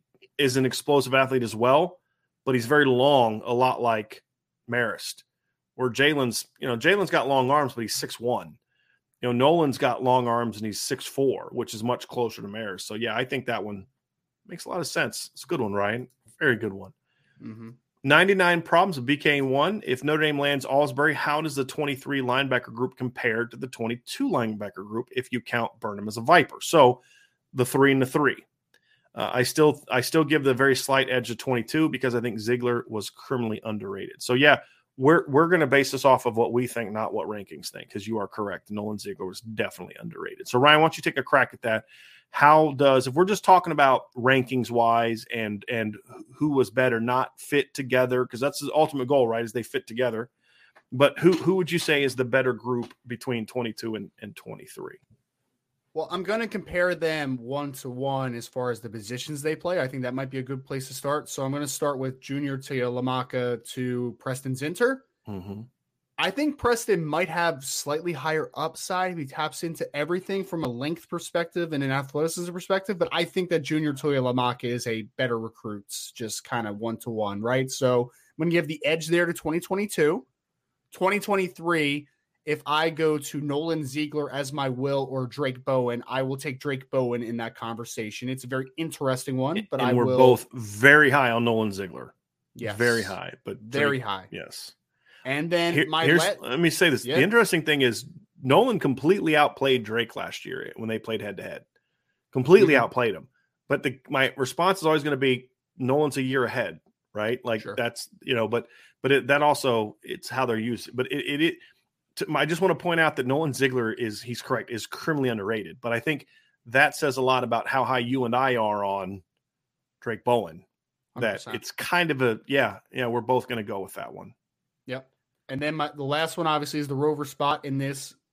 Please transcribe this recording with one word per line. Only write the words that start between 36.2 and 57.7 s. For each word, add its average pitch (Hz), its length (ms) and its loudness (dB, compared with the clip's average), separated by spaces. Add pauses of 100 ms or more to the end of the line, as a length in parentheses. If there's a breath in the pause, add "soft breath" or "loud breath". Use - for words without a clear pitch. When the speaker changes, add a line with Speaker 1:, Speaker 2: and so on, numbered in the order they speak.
Speaker 1:
of 113 100 0
what 113 160 2
we 123 140 0
think, 113 240 -6
not 110 200 -4
what 95 160 -4
rankings 98 440 -12
think, - 200 -18
'cause 101 140 -10
you 110 140 -4
are 98 80 -4
correct. 98 420 -8
Nolan 104 300 -6
Ziegler 98 260 -12
was 92 160 -12
definitely 107 580 -8
underrated. - 480 -12
So, 123 120 2
Ryan, 147 220 10
why - 20 8
don't 160 140 2
you 160 40 -12
take - 160 -2
a 131 60 0
crack 131 300 4
at - 100 -20
that? 110 220 0 (480 soft breath)
How 151 440 6
does, 131 300 6
if 127 60 -6
we're 170 120 4
just 196 180 -2
talking 185 300 6
about 135 300 6 (120)
rankings-wise 117 1160 2
and, 107 340 -6
and 107 300 -4 (360)
who 151 180 -2
was 131 200 2
better, 120 300 2
not 123 360 0
fit - 360 -2
together, 127 520 0
'cause 120 140 -10
that's 139 220 -4
the 143 120 -6
ultimate 143 360 0
goal, 135 180 4
right, 113 160 -2
is 113 80 -8
they 120 120 -4
fit - 220 -8
together. 117 440 -4 (640 soft breath)
But 139 260 4
who, 180 140 6
who 170 220 2
would 180 140 0
you 170 100 0
say 147 240 2
is 127 120 0
the 127 80 0
better 123 300 2
group 120 400 -6 (120)
between 120 400 -6
twenty-two 113 500 -6
and, 101 160 -10 (100)
and 104 120 -14
twenty-three? - 640 -16 (960)
Speaker 2:
Well, 156 160 -6
I'm 180 140 -4
gonna 220 240 -2
compare 180 480 -2
them 156 400 -2
one-to-one 131 960 -6